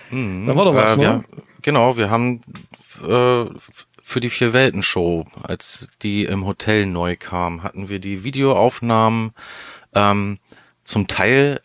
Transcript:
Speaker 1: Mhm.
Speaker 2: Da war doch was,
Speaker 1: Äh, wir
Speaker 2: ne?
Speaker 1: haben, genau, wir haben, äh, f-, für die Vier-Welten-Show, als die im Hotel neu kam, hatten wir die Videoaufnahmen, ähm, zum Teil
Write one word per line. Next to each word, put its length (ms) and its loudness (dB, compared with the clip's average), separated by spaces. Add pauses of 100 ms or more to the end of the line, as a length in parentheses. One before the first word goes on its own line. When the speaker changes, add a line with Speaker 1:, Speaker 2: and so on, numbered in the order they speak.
(100)
Speaker 1:
Mhm. 360 -4
Speaker 2:
Da 100 2
war 100 4
doch 100 4
was, 200 4
Speaker 1:
Äh, 40 4
wir 80 4
Speaker 2:
ne? 60 2
Speaker 1:
haben, 100 -4 (380)
genau, 340 4
wir 140 0
haben, 320 0 (600)
äh, 400 2 (140)
f-, 300 -20 (160)
für 180 -6
die 100 -2
Vier-Welten-Show, 920 0 (180)
als 460 -6 (140)
die 240 -2
im 200 -4
Hotel 400 0
neu 320 -4
kam, 460 -6
hatten 240 -12
wir 100 -8
die 240 -10
Videoaufnahmen, 1120 0 (640)
ähm, 440 0 (480)
zum 200 -2
Teil 580 0